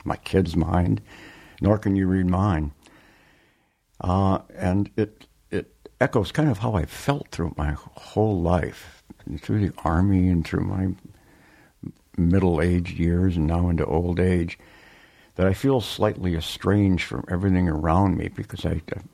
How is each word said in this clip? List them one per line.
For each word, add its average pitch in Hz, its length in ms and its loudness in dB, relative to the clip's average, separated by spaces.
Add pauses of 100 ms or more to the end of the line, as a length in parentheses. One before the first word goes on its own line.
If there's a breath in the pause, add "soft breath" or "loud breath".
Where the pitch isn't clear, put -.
my - 100 -2
kid's 90 400 0
mind, 90 460 2 (580 loud breath)
nor 101 200 4
can 98 160 0
you 95 120 2
read 92 200 2
mine. 90 440 0 (1300 soft breath)
Uh, 95 400 2 (160)
and 95 400 -2
it, - 300 -4 (240)
it - 240 -6 (260)
echoes 123 320 0
kind 151 180 2
of 98 100 -2
how 113 160 -2
I 78 100 0
felt - 460 -6
through - 260 -6
my 73 140 -2
whole 101 680 -2
life, - 640 -2 (240)
and - 160 -10
through 104 260 0
the - 60 -4 (100)
Army 92 460 2
and 82 160 2
through 87 200 -4
my 95 240 -4 (1300 soft breath)
middle-aged 87 800 2
years 87 380 2
and 78 100 2
now 87 220 0
into 78 160 0
old 87 340 0
age, 90 400 0 (760 loud breath)
that 92 120 2
I 95 60 2
feel 131 280 0
slightly 92 540 -2
estranged 95 680 0
from - 220 -8
everything 90 400 2
around 82 500 2
me - 120 -4
because - 360 -10
I, 85 160 -2 (320)